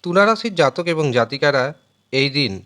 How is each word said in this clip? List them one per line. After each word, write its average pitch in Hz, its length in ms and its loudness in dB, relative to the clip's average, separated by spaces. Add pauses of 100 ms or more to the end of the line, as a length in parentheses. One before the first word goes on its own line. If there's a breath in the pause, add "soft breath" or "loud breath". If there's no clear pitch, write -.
তুলা 180 220 2
রাশির 220 280 -2
জাতক 165 340 2
এবং 156 240 -2
জাতিকারা 131 520 0 (480)
এই 135 180 0
দিন 131 220 -4 (140)